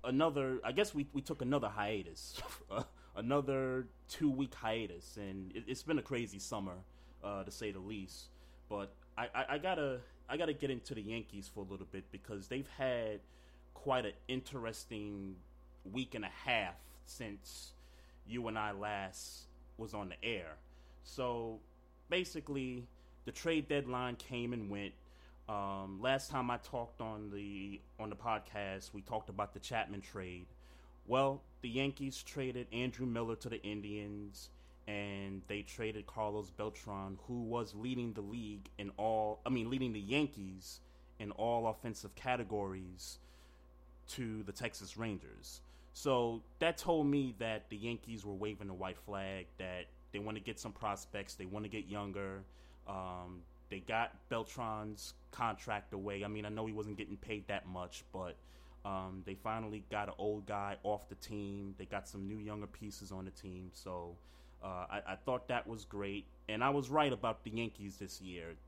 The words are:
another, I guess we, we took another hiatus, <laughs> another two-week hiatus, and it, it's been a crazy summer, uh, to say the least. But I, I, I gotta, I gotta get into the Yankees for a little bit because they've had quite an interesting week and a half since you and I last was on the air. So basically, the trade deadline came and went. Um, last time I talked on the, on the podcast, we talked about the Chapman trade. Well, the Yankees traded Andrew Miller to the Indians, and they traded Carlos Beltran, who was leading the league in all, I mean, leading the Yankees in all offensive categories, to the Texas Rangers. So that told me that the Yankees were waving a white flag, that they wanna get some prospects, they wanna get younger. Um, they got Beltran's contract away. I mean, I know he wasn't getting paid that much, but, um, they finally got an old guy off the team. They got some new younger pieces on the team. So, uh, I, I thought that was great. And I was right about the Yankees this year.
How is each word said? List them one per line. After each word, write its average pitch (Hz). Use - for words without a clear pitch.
another, 135
I 120
guess 208
we, 143
we 135
took -
another 123
hiatus, 101
<laughs> -
another 131
two-week 139
hiatus, 110
and 95
it, 117
it's 127
been 156
a 117
crazy 117
summer, 98
uh, 101
to 95
say 107
the 95
least. 98
But 101
I, 120
I, 127
I 151
gotta, 147
I 135
gotta 160
get 139
into 123
the 110
Yankees 104
for 104
a 95
little 95
bit 95
because 98
they've 135
had 117
quite 127
an 101
interesting 110
week 127
and 110
a 90
half 107
since -
you 117
and 110
I 107
last 98
was 110
on 98
the 85
air. 90
So 117
basically, 139
the 123
trade 160
deadline 127
came 120
and 110
went. 101
Um, 98
last 135
time 127
I 120
talked 117
on 107
the, 101
on 107
the 104
podcast, 104
we 101
talked 110
about 101
the 98
Chapman 101
trade. 90
Well, 135
the 127
Yankees 135
traded 123
Andrew 127
Miller 117
to 123
the 113
Indians, 104
and 98
they 104
traded 107
Carlos 104
Beltran, 98
who 120
was 113
leading 120
the 107
league 104
in 98
all, 107
I 123
mean, 117
leading 127
the 107
Yankees 101
in 104
all 117
offensive 107
categories, 95
to 107
the 98
Texas 107
Rangers. 82
So 120
that 165
told 160
me 139
that 110
the 110
Yankees 113
were 101
waving 101
a 92
white 92
flag, 98
that 90
they 101
wanna 107
get 107
some 104
prospects, 101
they 95
wanna 104
get 104
younger. 98
Um, 90
they 95
got 113
Beltran's 107
contract 107
away. 98
I 104
mean, 107
I 104
know 110
he 110
wasn't 104
getting 101
paid 107
that 98
much, 90
but, 92
um, 95
they 95
finally 110
got 104
an -
old 104
guy 101
off 104
the 101
team. 101
They 95
got 98
some 98
new 107
younger 104
pieces 101
on 95
the 95
team. 92
So, 87
uh, 90
I, 101
I 95
thought 123
that 120
was 110
great. 101
And 110
I 135
was 139
right 147
about 113
the 110
Yankees 107
this -
year. 87